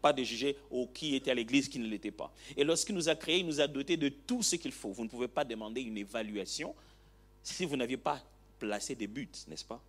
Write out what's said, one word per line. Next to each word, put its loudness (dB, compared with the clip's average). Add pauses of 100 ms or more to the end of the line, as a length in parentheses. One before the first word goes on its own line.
Pas 8
de 2
juger, 0 (120)
oh, 0
qui 0
était 2
à 6
l'église, 2
qui -6
ne -2
l'était -4
pas. -10 (240)
Et 6
lorsqu'il 2
nous 2
a 4
créés, 2
il 0
nous 2
a 6
dotés 0
de 4
tout -2
ce 4
qu'il -4
faut. -6
Vous -4
ne -4
pouvez -2
pas 2
demander -4
une -4
évaluation -4 (680)
si -4
vous 0
n'aviez 2
pas 0 (380)
placé -2
des -4
buts, -6 (180)
n'est-ce -10
pas ? -10